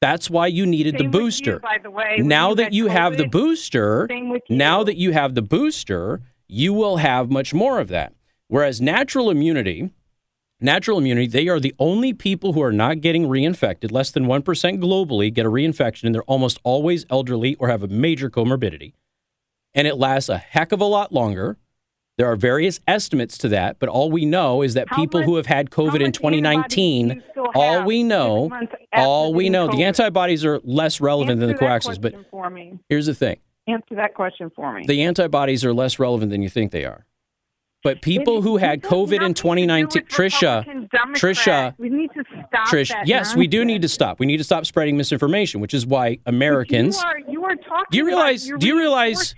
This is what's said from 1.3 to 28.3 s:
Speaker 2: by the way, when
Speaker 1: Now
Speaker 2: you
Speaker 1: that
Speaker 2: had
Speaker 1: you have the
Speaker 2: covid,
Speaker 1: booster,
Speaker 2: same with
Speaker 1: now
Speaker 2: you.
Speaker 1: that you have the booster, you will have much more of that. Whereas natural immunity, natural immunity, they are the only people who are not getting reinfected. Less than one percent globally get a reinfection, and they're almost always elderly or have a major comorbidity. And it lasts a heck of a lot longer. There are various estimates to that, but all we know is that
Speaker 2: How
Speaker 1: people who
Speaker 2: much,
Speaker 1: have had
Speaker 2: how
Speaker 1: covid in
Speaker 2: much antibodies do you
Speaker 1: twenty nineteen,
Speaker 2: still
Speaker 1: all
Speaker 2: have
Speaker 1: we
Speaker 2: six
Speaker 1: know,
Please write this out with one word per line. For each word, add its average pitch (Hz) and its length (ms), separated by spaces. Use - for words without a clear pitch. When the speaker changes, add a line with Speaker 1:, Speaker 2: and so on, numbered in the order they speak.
Speaker 2:
by 214 220
the 208 100
way, 214 260
when 147 100
Speaker 1:
Now 156 220
Speaker 2:
you 220 60
Speaker 1:
that 226 100
Speaker 2:
had 208 100
Speaker 1:
you 220 120
have 175 300
the 151 60
Speaker 2:
covid, 120 80
Speaker 1:
booster, 175 760
Speaker 2:
same 247 200
with 247 200
Speaker 1:
now 143 300
Speaker 2:
you. 220 60
Speaker 1:
that 202 120
you 180 160
have 139 220
the 120 60
booster, 107 800
you 151 260
will 208 240
have 127 340
much 135 220
more 233 260
of 117 100
that. 85 240
Whereas 131 340
natural 233 480
immunity, 147 600
natural 185 380
immunity, 123 300
they 139 200
are 170 120
the 135 200
only 220 340
people 190 400
who 156 80
are 127 120
not 127 260
getting 160 280
reinfected. 131 640
Less 131 200
than 135 140
one 135 160
percent 180 400
globally 156 520
get 113 120
a 110 60
reinfection, 135 540
and 113 100
they're 110 80
almost 131 400
always 147 460
elderly 127 460
or 123 140
have 107 140
a 101 40
major 135 420
comorbidity. 110 640
And 147 140
it 147 80
lasts 131 340
a 95 80
heck 156 340
of 196 100
a 208 40
lot 202 280
longer. 113 440
There 123 120
are 113 60
various 139 500
estimates 160 540
to 131 100
that, 98 300
but 131 100
all 139 220
we 160 140
know 151 360
is 127 120
that 123 160
Speaker 2:
How - 80
Speaker 1:
people 160 260
who 170 80
Speaker 2:
much, 165 60
Speaker 1:
have 156 100
had 143 260
Speaker 2:
how 156 100
Speaker 1:
covid 151 180
in 139 60
Speaker 2:
much 127 100
antibodies - 20
do - 0
you - 0
Speaker 1:
twenty 151 220
nineteen, 151 920
Speaker 2:
still 254 240
Speaker 1:
all 147 240
Speaker 2:
have 185 60
Speaker 1:
we 226 160
Speaker 2:
six 233 80
Speaker 1:
know, 135 400